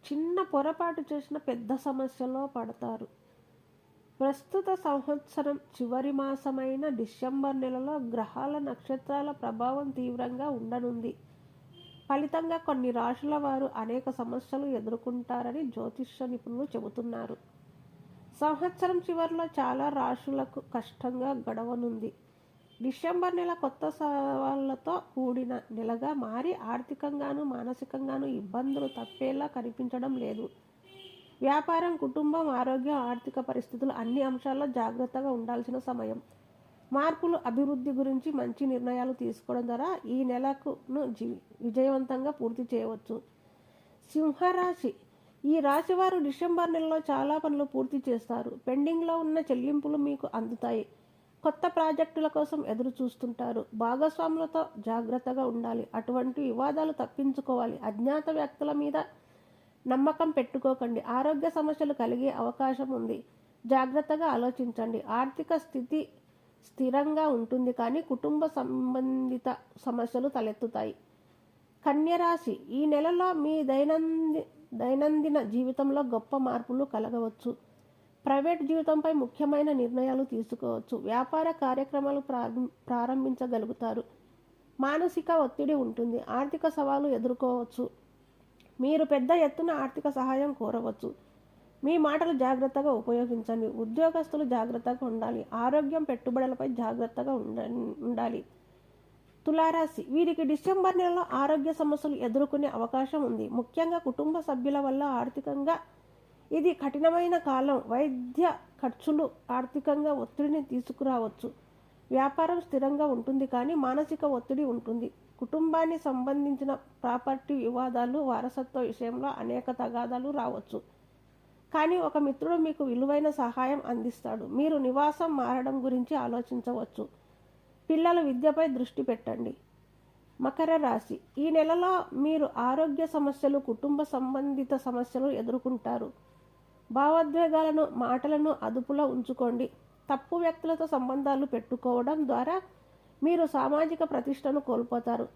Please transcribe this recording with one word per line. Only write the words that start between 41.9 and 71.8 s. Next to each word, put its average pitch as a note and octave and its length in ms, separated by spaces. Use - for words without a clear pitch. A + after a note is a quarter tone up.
పూర్తి A#3+ 440
చేయవచ్చు. A3+ 480
సింహరాశి, F4+ 840
ఈ D#4 160
రాశివారు F4+ 580
డిసెంబర్ E4+ 540
నెలలో D#4+ 260
చాలా C#4+ 400
పనులు D4 260
పూర్తి C4+ 440
చేస్తారు. A#3 420
పెండింగ్లో E4 680
ఉన్న D#4+ 200
చెల్లింపులు D4 580
మీకు C#4+ 380
అందుతాయి. A3+ 520
కొత్త D4+ 240
ప్రాజెక్టుల D#4+ 600
కోసం D4+ 400
ఎదురు B3 260
చూస్తుంటారు. A#3+ 720
భాగస్వాములతో D#4 920
జాగ్రత్తగా A#3+ 680
ఉండాలి. A#3 480
అటువంటి B3 460
వివాదాలు C#4+ 520
తప్పించుకోవాలి. C4+ 920
అజ్ఞాత C4 460
వ్యక్తుల D4 420
మీద D4 240
నమ్మకం D4+ 440
పెట్టుకోకండి. B3+ 720
ఆరోగ్య C#4+ 500
సమస్యలు D4+ 420
కలిగే B3 380
అవకాశం C4 600
ఉంది. A#3 340
జాగ్రత్తగా C#4+ 600
ఆలోచించండి. A#3+ 800
ఆర్థిక C4+ 480
స్థితి D4 520
స్థిరంగా C#4+ 640
ఉంటుంది, B3 440
కానీ B3 280
కుటుంబ D4+ 460
సంబంధిత B3+ 1120
సమస్యలు A#3+ 420
తలెత్తుతాయి. A3 640